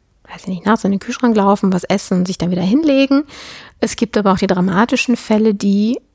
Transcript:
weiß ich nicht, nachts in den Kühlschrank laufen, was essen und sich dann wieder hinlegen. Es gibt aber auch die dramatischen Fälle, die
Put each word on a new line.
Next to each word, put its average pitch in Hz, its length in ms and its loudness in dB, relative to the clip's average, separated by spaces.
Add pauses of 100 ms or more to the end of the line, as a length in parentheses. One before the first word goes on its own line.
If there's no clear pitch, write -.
(320)
weiß - 100 -18
ich - 60 -14
nicht, 185 180 -8
nachts 220 180 0
in 196 80 0
den 196 80 -2
Kühlschrank 240 360 -2
laufen, 196 380 2
was 175 120 -2
essen 190 340 -2
und 180 80 0
sich 185 100 -6
dann 175 140 -4
wieder 180 100 -2
hinlegen. 269 640 2 (560)
Es - 160 -4
gibt - 220 -4
aber 196 140 4
auch 175 60 2
die 185 100 0
dramatischen 190 680 0
Fälle, 214 380 0
die 202 440 0 (160)